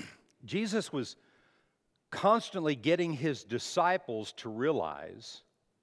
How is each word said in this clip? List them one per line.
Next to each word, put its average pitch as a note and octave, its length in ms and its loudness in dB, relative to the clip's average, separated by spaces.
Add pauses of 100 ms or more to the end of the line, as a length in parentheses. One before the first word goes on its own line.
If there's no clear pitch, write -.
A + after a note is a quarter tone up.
<clears throat> - 400 -20
Jesus G3+ 480 -2
was C3+ 220 -4 (960)
constantly F#3+ 640 2
getting E3 380 2
His C#3 300 -2
disciples A#2+ 960 0
to - 120 -10
realize G2+ 920 -2 (420)